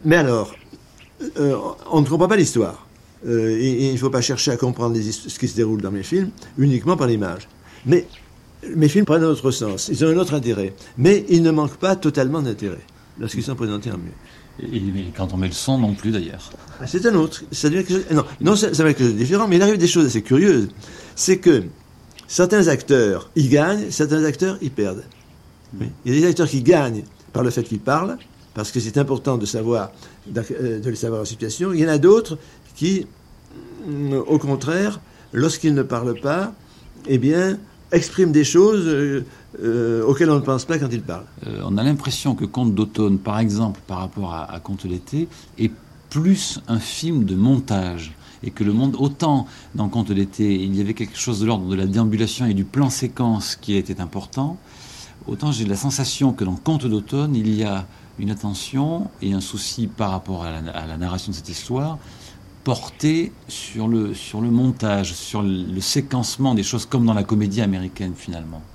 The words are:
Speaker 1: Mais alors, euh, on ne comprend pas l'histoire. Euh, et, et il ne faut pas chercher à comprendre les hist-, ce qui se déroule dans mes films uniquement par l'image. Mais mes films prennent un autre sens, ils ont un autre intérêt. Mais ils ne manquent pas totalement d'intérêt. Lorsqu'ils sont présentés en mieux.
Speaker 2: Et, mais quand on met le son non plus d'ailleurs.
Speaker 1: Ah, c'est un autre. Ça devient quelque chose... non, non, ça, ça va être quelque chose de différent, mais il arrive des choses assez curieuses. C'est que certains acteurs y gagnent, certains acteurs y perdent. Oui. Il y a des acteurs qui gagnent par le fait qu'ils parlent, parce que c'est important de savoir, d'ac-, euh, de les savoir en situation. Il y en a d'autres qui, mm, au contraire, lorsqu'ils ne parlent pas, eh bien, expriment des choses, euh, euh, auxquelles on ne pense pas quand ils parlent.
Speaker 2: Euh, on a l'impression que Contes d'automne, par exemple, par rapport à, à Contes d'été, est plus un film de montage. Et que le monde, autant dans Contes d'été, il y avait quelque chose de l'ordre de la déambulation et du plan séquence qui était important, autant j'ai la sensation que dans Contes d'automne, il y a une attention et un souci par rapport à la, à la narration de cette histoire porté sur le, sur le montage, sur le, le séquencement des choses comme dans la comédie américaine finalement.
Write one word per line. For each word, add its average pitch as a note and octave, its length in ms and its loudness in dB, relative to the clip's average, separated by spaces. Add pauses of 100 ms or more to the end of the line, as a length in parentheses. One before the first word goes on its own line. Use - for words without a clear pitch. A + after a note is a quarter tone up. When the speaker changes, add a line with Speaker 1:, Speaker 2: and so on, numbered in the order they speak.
Speaker 1:
Mais D#3+ 120 6
alors, B2 360 2 (840)
euh, C#3 180 2 (360)
on D#3+ 80 4
ne C#3+ 80 4
comprend E3 180 2
pas G#3 100 4
l'histoire. A#2 520 0 (400)
Euh, A2+ 220 0 (100)
et, C3 80 2
et C3 200 0
il C3+ 40 0
ne B2+ 60 -2
faut C3 120 0
pas B2+ 100 0
chercher B2+ 300 -2
à B2 60 0
comprendre A#2+ 380 0
les G#2+ 140 -2
hist-, - 200 -10
ce - 100 -12
qui B2+ 80 -4
se - 80 -4
déroule A2 260 0
dans G2 120 -4
mes G2+ 100 -6
films F#3 280 -2 (280)
uniquement C3+ 380 2
par D3 100 0
l'image. G2 420 -2 (380)
Mais E3+ 200 4 (680)
mes D#3 140 4
films G3 160 4
prennent D#3+ 180 4
un D#3+ 60 4
autre D3 240 2
sens, G#2+ 400 -4
ils C3 120 2
ont D#3+ 40 6
un D#3+ 80 4
autre E3 180 0
intérêt. G#2 400 -2 (240)
Mais F#3+ 300 6
ils E3+ 140 6
ne E3 100 4
manquent D3+ 240 0
pas F#3+ 180 0
totalement D3 480 0
d'intérêt. G2+ 420 -6 (360)
Lorsqu'ils A2+ 240 -6
sont C3+ 100 -6
présentés G#2+ 380 -4
en F#2+ 60 -8
mieux. - 760 -16
Speaker 2:
Et, A2+ 80 -4
mais F#2+ 260 -4 (100)
quand F#2 160 -4
on F#2 40 -6
met F#2 100 -2
le F2 80 -4
son C3+ 240 0
non G#2+ 160 2
plus G#2 160 -4
d'ailleurs. F2 400 -6 (300)
Speaker 1:
Ah, B2+ 60 -12
c'est F#3 200 -4
un A#3 80 4
autre. D#3 380 2
Ça D3 180 0
devient F#3 140 0
quelque F#3 180 0
chose... E3 140 0
non, C#3+ 80 4 (160)
non, F3+ 160 6
ça, G#3 180 2
ça D3 80 4
va D#3 80 6
être C3+ 80 2
quelque B2+ 100 6
chose A2 60 2
de G#2 40 -4
différent, F3+ 300 2
mais F3 80 6
il F3+ 60 8
arrive G#3 160 6
des E3+ 80 4
choses E3+ 200 6
assez A2+ 160 0
curieuses. C#3 460 4 (480)
C'est F#3 220 2
que D3 260 6 (640)
certains F3+ 400 4
acteurs A#2+ 680 2
y C#3+ 120 4
gagnent, F3+ 420 2
certains D#3 340 0
acteurs F#3 380 -2
y D3 80 -4
perdent. G2+ 340 -4 (720)
Oui. A2 80 -6 (180)
Il B2 100 0
y C#3+ 40 4
a - 20 4
des E3+ 60 6
acteurs E3+ 220 2
qui C3+ 140 -2
gagnent C3 420 4 (280)
par A#2 100 -2
le B2 80 2
fait A#2+ 120 -2
qu'ils A2 180 -4
parlent, E3 360 0 (380)
parce A2 160 -6
que B2 100 -2
c'est A2 180 -2
important C3+ 400 0
de G#2 80 -4
savoir, A2 460 -2 (340)
d'ac-, G#2 240 -6
euh, A#2+ 300 -4
de A#2+ 100 -6
les A2+ 60 -6
savoir A2+ 260 -4
en G2+ 40 -6
situation. A#2 460 -6
Il E3 80 0
y D3+ 60 6
en - 40 0
a D3+ 80 2
d'autres F#3 400 6 (360)
qui, F#3 320 -2 (800)
mm, C#3+ 280 -4
au C#3+ 240 0
contraire, D#3 600 -2 (320)
lorsqu'ils D#3 420 0
ne C#3 80 2
parlent A#2+ 380 -2
pas, F3 320 -2 (540)
eh C3+ 120 2
bien, F3 400 2 (340)
expriment F3 400 2
des D3+ 120 6
choses, F#3+ 420 6
euh, C#3 380 0 (400)
euh, A#2 400 2
auxquelles C#3 260 4
on D3 60 6
ne C#3+ 40 4
pense C3 240 -2
pas E3 140 -2
quand C#3 140 -2
ils A#2 100 -4
parlent. F2+ 240 -10 (220)
Speaker 2:
Euh, G#2+ 160 -8
on F#2+ 120 0
a G#2+ 60 2
l'impression C#3 540 0
que - 80 -4
Contes A#2 280 0
d'automne, G#2 460 2
par G#2 220 -4
exemple, G#2+ 440 0
par F#2 140 -8
rapport F#2 340 -8
à, D#2+ 200 -10
à E2+ 80 -12
Contes G2 260 -10
d'été, F#2+ 400 -6 (320)
est A2+ 140 0 (360)
plus F3 600 0
un A2+ 100 0
film D3+ 460 -2
de F#2 100 -2
montage. F#2 800 0 (320)
Et - 80 -6
que - 100 -6
le G2+ 100 2
monde, B2+ 240 2
autant C#3+ 500 0 (280)
dans G#2+ 140 -2
Contes G#2+ 240 -2
d'été, G2 420 0
il G2 220 -2
y G2+ 40 0
avait G2+ 140 -2
quelque G#2+ 240 -10
chose A2 220 -4
de G#2+ 60 0
l'ordre G#2 220 0
de F#2+ 60 -2
la F#2+ 120 0
déambulation A2 600 0
et G#2+ 80 2
du F#2+ 100 0
plan C3+ 260 0
séquence A#2 680 -4
qui - 180 -6
était F#2+ 260 -2
important, B2+ 560 -8 (720)
autant C3 240 -4
j'ai A#2 140 -2
la G2+ 120 -2
sensation C3+ 560 -2
que - 120 -4
dans F#2 100 -2
Contes C#3+ 320 -2
d'automne, C3+ 480 -2
il A2 180 0
y G#2+ 120 0
a G2 220 -4 (340)
une G#2 100 -4
attention C3+ 800 -4 (120)
et G2 120 -2
un G2 80 0
souci G#2 480 -6
par G2+ 240 -4
rapport F#2 320 -6
à E2 80 -6
la, D#2+ 180 -8
à D#2+ 160 -10
la D#2+ 100 -10
narration F2+ 360 -6
de E2+ 40 -8
cette D2+ 120 -14
histoire C3+ 500 -6 (640)
porté D#3 680 -2 (160)
sur - 400 -6
le, A2 260 0
sur - 280 -8
le A#2 80 0
montage, A2+ 640 2
sur - 280 -6
le, F#2+ 220 0
le F#2 160 -6
séquencement C3+ 720 -2
des G#2 80 2
choses A2 240 -4
comme A#2+ 200 2
dans A2+ 80 4
la G2+ 100 0
comédie G#2 380 0
américaine F#2 520 -2
finalement. E2 460 -12 (140)